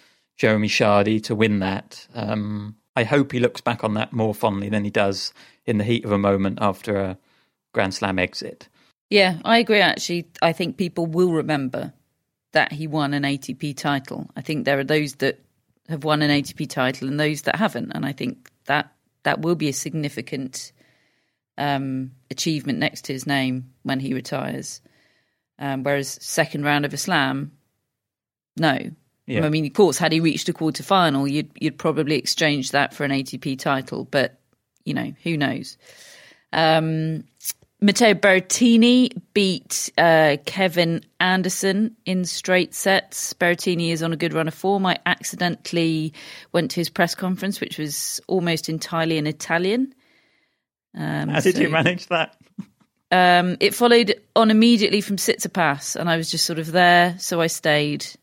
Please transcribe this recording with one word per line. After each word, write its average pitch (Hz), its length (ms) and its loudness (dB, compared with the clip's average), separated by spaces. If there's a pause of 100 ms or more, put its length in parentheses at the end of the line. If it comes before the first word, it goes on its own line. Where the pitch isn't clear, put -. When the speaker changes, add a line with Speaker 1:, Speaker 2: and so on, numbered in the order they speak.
(380)
Speaker 1:
Jeremy 107 280 2
Chardy 104 560 2
to 110 140 -6
win 104 240 2
that. - 540 -6
Um, 104 600 -6 (220)
I 120 80 0
hope 139 260 2
he 127 80 -4
looks 120 220 -2
back 117 240 -4
on 107 100 0
that 110 180 -4
more 110 220 0
fondly 101 340 -2
than 107 140 -2
he 101 80 -4
does 98 420 0 (340)
in 110 120 0
the 101 60 0
heat 113 200 0
of 110 60 -6
a 101 80 2
moment 98 420 0
after 101 360 -2
a 95 200 -4 (580)
Grand 98 200 0
Slam 98 240 -2
exit. - 500 -6 (400)
Speaker 2:
Yeah, 185 360 4
I 226 140 4
agree, 220 200 4
actually. 175 480 0 (160)
I 165 100 4
think 175 240 -4
people 175 300 -4
will 170 240 2
remember 143 600 -4 (580)
that 156 220 2
he 156 160 -8
won 147 260 -2
an 143 100 -2
A 139 120 -2
T 131 180 -10
P 147 180 -8
title. 143 640 -6
I - 60 -12
think - 240 -6
there 139 160 0
are 139 40 -4
those 151 320 0
that - 220 -2 (500)
have 156 140 -8
won 151 200 0
an 147 100 2
A 143 100 2
T - 120 -12
P 156 120 -8
title 135 400 -4
and 147 140 -4
those 151 220 -2
that - 120 -2
haven't. - 400 -4
And - 100 -6
I 139 60 -4
think - 400 -10 (140)
that, 143 280 -4 (300)
that 143 200 0
will 170 120 0
be 147 140 -2
a 135 40 -2
significant, 143 1000 -8 (840)
um, 135 540 -2 (200)
achievement 147 480 -2
next - 280 -4
to 143 60 -8
his 131 140 -8
name 131 460 -2 (100)
when 135 180 -4
he 135 120 -6
retires. 135 680 -8 (760)
Um, 135 260 -6
whereas 143 360 -2
second 147 440 -4
round 147 200 2
of 139 80 -4
a 147 60 -8
Slam, 143 540 -2 (1080)
no. 151 200 2 (480)
Speaker 1:
Yeah. 117 180 0
Speaker 2:
I 156 40 0
mean, 156 160 0
of - 80 -6
course, 175 240 4
had 160 160 2
he 160 80 2
reached 160 280 0
a 175 40 -2
quarter 160 300 -2
final, 156 440 2
you'd, 147 320 -4
you'd 151 200 -4
probably 156 380 0
exchange 147 560 -2
that 143 200 0
for 147 120 -6
an 139 60 -2
A 139 120 0
T - 160 -10
P 135 180 -6
title. 135 480 -4
But, - 340 -2 (460)
you - 100 -6
know, 139 280 -4
who 165 140 -2
knows? - 420 -4 (760)
Um, 160 720 0 (560)
Matteo 208 340 6
Berrettini 233 960 4 (240)
beat, - 640 -2
uh, 156 380 6 (100)
Kevin 170 580 0 (160)
Anderson 185 760 0 (100)
in 185 180 -2
straight 180 500 0
sets. - 580 -2
Berrettini 175 600 0
is 160 100 -2
on 165 100 -2
a 160 40 -2
good 160 160 -2
run 160 160 -2
of 160 60 -8
form. 190 320 -2
I 180 200 0
accidentally 165 1080 -2 (400)
went 170 200 0
to - 80 -6
his 160 80 -2
press 175 260 0
conference, 185 460 -4
which - 180 -8
was - 500 -8
almost 170 400 0
entirely 160 500 -2
in 151 80 -2
Italian. 185 680 -2 (1000)
Um, 151 320 -4
Speaker 1:
How 151 120 0
did 185 180 2
you - 80 2
Speaker 2:
so 147 40 -4
Speaker 1:
manage 175 360 0
that? 160 300 -4 (760)
Speaker 2:
Um, 180 480 6
it - 140 2
followed 240 400 4 (200)
on 220 160 6
immediately 220 520 6
from 202 140 -4
Tsitsipas, 165 800 -2
and 175 120 -4
I 165 80 2
was 165 140 -4
just 165 160 -2
sort 160 120 -6
of 160 140 -8
there, 175 460 6
so 170 240 -2
I 165 60 2
stayed. 147 580 0 (160)